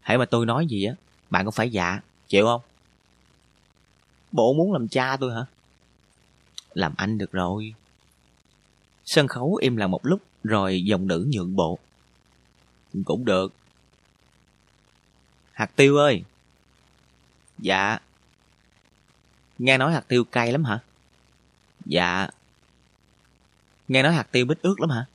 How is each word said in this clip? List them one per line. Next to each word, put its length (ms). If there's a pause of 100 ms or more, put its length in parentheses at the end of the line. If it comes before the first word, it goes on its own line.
Hễ 140
mà 80
tôi 220
nói 200
gì 180
á, 100 (360)
bạn 140
cũng 100
phải 160
dạ, 300 (280)
chịu 180
không?" 140 (1700)
"Bộ 200
muốn 200
làm 160
cha 320
tôi 140
hả?" 120 (1300)
"Làm 220
anh 220
được 140
rồi." 420 (1300)
Sân 240
khấu 260
im 220
lặng 140
một 160
lúc, 140 (240)
rồi 380
giọng 240
nữ 260
nhượng 240
bộ. 220 (1300)
"Cũng 200
được." 280 (2000)
"Hạt 240
tiêu 200
ơi." 260 (1400)
"Dạ." 360 (1600)
"Nghe 200
nói 140
hạt 160
tiêu 160
cay 280
lắm 120
hả?" 140 (1080)
"Dạ." 420 (1600)
"Nghe 140
nói 120
hạt 180
tiêu 140
bít 160
ướt 180
lắm 100
hả?" 240